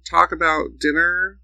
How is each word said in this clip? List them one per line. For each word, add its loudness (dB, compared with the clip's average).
talk 2
about 0
dinner -2